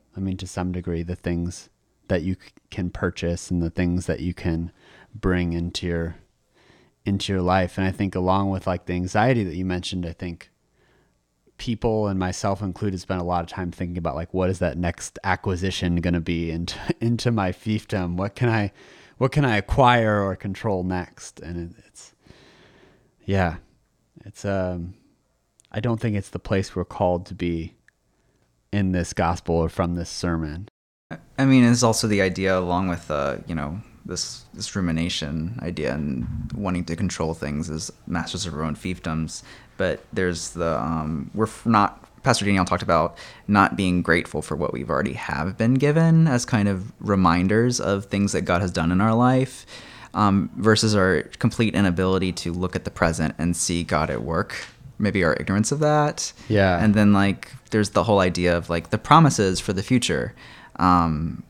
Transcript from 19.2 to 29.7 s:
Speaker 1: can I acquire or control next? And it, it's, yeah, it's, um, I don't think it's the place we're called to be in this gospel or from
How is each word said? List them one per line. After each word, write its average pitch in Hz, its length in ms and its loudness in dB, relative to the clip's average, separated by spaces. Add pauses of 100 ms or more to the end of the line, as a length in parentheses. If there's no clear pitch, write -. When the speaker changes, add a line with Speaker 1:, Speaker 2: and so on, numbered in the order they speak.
Speaker 1:
can 147 140 2
I 113 120 2
acquire 113 640 4
or 98 140 0
control 95 480 -4
next? - 560 -6
And 87 320 -8
it, - 160 -20
it's, - 260 -20 (1120)
yeah, 95 320 0 (680)
it's, - 200 -18
um, 92 500 -4 (800)
I 110 80 -4
don't 113 200 -2
think 107 160 -2
it's - 140 -6
the - 80 -10
place - 360 -2
we're 90 120 -2
called 90 400 -2
to 92 80 -14
be 85 400 -4 (1000)
in 95 200 0
this 87 200 -2
gospel 85 440 0
or 82 120 2
from 87 260 -2